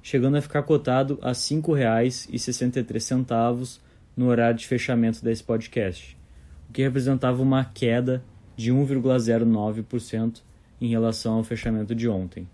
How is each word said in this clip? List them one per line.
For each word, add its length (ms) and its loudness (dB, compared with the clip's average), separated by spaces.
chegando 360 2
a 20 2
ficar 220 -4
cotado 580 2
a 140 -4
cinco 400 -2
reais 580 2
e 60 -6
sessenta 420 -2
e 20 -4
três 220 -6
centavos 760 -2
no 120 2
horário 300 4
de 80 -10
fechamento 560 0
desse 220 -2
podcast, 720 -4
o 40 -20
que 100 -2
representava 600 0
uma 220 4
queda 600 0
de 160 0
um 120 4
vírgula 340 2
zero 280 2
nove 360 2
por 180 -6
cento 420 -4
em 80 -2
relação 460 0
ao 100 0
fechamento 500 -4
de 140 -2
ontem. 460 -4